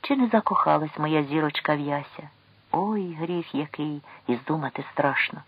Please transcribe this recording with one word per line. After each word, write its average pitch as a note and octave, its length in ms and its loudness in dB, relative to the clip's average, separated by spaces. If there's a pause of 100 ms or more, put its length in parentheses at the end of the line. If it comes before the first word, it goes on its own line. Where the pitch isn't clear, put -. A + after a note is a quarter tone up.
Чи C#4+ 160 0
не B3+ 100 4
закохалась D#3 720 2
моя D3+ 240 2
зірочка D3+ 520 0
в D3 60 -2
Яся? C#3+ 480 -6 (440)
Ой, F#3+ 480 0
гріх E3+ 340 -4
який, D3 480 -4 (240)
і B2 100 2
здумати C#3 560 -4
страшно. - 540 0